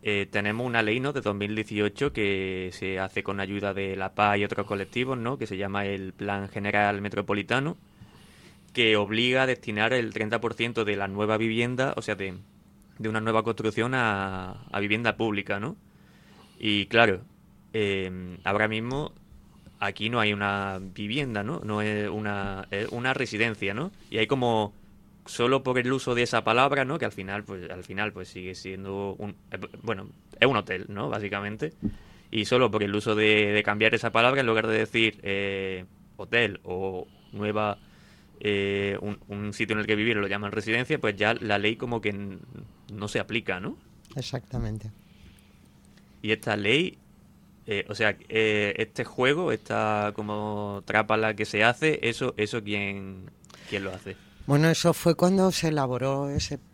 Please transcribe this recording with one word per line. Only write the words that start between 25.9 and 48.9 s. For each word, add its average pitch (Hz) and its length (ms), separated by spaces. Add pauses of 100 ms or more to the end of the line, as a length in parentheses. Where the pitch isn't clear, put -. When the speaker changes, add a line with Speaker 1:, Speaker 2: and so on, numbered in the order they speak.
Speaker 1:
uso 131 220
de 120 80
esa 117 220
palabra, 135 400
¿no? 143 140
Que 135 60
al 107 80
final, 98 320
pues, 92 260
al 90 140
final, 101 280
pues, 92 160
sigue 92 260
siendo 98 640
un, 104 180 (140)
eh, - 80 (240)
bueno, 104 260 (320)
es 120 80
un 135 80
hotel, 95 320
¿no? 104 200
Básicamente. 104 640 (580)
Y 107 160
solo 123 240
por 104 120
el 101 120
uso 107 200
de, 107 380
de 104 100
cambiar 107 320
esa 113 180
palabra, 123 280
en 127 60
lugar 110 200
de 110 120
decir, 110 440
eh, 98 600 (320)
hotel 101 480
o 92 420 (260)
nueva, 104 460 (600)
eh, 101 600
un, 104 180 (100)
un 104 240
sitio 107 220
en 107 60
el 104 60
que 107 80
vivir, 107 220
lo 101 100
llaman 101 240
residencia, 113 480
pues 107 180
ya 104 180
la 107 240
ley 107 180
como 120 240
que 101 80
n-, 101 300 (540)
no 104 140
se 104 140
aplica, 98 400
¿no? 165 160 (400)
Speaker 2:
Exactamente. 113 760 (1300)
Speaker 1:
Y 107 120
esta 110 240
ley, 120 420 (680)
eh, 101 220
o 104 60
sea, 104 220 (120)
eh, 107 480
este 110 280